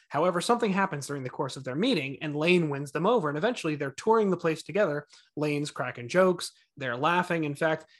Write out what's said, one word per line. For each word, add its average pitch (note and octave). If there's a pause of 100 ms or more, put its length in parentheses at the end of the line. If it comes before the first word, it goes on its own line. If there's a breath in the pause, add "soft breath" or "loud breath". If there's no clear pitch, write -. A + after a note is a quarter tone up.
However, F3
something A#3
happens F3+
during C#3+
the B2+
course C#3+
of C3+
their B2+
meeting, D3+
and D3
Lane E3
wins C#3
them E3
over, G#3
and C#3+
eventually E3+
they're C#3+
touring A3
the F3
place D#3+
together. D#3 (280 soft breath)
Lane's D3
cracking B2
jokes, F3+ (260 soft breath)
they're B2+
laughing. E3+
In C#3+
fact, D#3+ (120 soft breath)